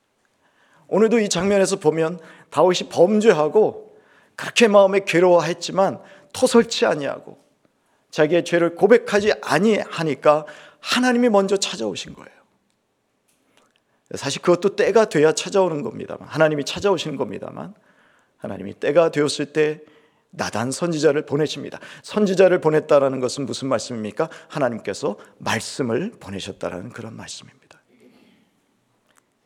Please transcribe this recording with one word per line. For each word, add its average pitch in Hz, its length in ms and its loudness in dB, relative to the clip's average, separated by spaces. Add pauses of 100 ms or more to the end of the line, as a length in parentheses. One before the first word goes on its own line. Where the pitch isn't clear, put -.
(880)
오늘도 214 320 2
이 208 100 0
장면에서 190 480 0
보면 160 420 -2 (300)
다윗이 180 400 2
범죄하고 180 1080 2 (380)
그렇게 - 320 0
마음에 196 380 6
괴로워했지만 170 960 2 (320)
토설치 233 520 2
아니하고 151 580 -4 (680)
자기의 165 340 2
죄를 170 300 0
고백하지 208 640 2
아니하니까 156 1040 0 (340)
하나님이 247 500 0
먼저 196 280 2
찾아오신 - 560 -8
거예요. - 220 -20 (1800)
사실 - 280 -8
그것도 180 340 0
때가 208 300 2
돼야 156 260 2
찾아오는 180 500 -2
겁니다만, - 460 -12
하나님이 156 360 0
찾아오시는 170 540 -4
겁니다만, 107 560 -10 (640)
하나님이 98 380 -12
때가 160 340 2
되었을 147 420 -2
때 156 300 -2 (480)
나단 107 420 -6
선지자를 151 540 -2
보내십니다. 143 540 -6 (240)
선지자를 185 580 2
보냈다라는 151 580 2
것은 127 260 -4
무슨 127 220 -8
말씀입니까? 120 600 -6 (180)
하나님께서 123 720 -6 (220)
말씀을 120 800 -4
보내셨다라는 98 720 -10
그런 113 260 -16
말씀입니다. - 640 -20 (1600)